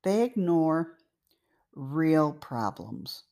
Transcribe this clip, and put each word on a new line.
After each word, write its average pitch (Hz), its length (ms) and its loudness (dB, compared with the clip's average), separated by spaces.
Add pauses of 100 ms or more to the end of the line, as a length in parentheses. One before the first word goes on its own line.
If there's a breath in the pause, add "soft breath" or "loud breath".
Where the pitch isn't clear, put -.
They 208 200 2
ignore 165 720 0 (760)
real 151 600 2
problems. - 1000 -8